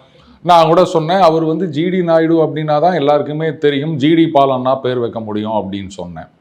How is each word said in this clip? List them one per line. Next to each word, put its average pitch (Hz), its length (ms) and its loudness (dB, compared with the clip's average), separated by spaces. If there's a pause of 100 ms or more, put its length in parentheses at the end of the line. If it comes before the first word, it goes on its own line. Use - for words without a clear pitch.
(440)
நான் 165 240 6
கூட 170 180 4
சொன்னேன், 170 340 -2
அவர் 160 240 4
வந்து 160 240 -4
ஜி 156 220 -4
டி 180 140 -2
நாயுடு 165 400 2
அப்படின்னா 151 380 -2
தான் 180 120 2
எல்லாருக்குமே 147 640 -2
தெரியும், 147 380 -2
ஜி 147 200 2
டி 160 180 2
பாலம்னா 131 460 2
பேர் 127 200 -4
வைக்க 113 200 -6
முடியும் 107 320 -6
அப்படின்னு 98 360 -6
சொன்னேன். 87 400 -16 (140)